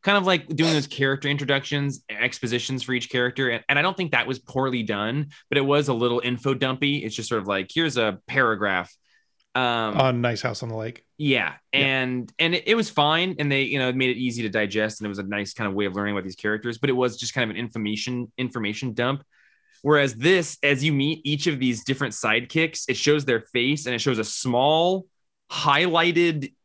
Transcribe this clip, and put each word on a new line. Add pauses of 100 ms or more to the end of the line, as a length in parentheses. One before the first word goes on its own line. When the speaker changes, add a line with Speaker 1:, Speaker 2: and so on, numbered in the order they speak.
Speaker 1:
kind
of,
like,
doing
those
character
introductions,
expositions
for
each
character.
And,
and
I
don't
think
that
was
poorly
done, (200)
but
it
was
a
little
info
dumpy.
It's
just
sort
of
like,
here's
a
paragraph. (600)
Um,
Speaker 2:
On
Nice
House
on
the
Lake. (140)
Speaker 1:
yeah. (180)
Speaker 2:
Yeah.
Speaker 1:
And,
and
it,
it
was
fine.
And
they,
you
know,
made
it
easy
to
digest.
And
it
was
a
nice
kind
of
way
of
learning
about
these
characters,
but
it
was
just
kind
of
an
information,
information
dump. (560)
Whereas
this,
as
you
meet
each
of
these
different
sidekicks,
it
shows
their
face
and
it
shows
a
small (420)
highlighted (120)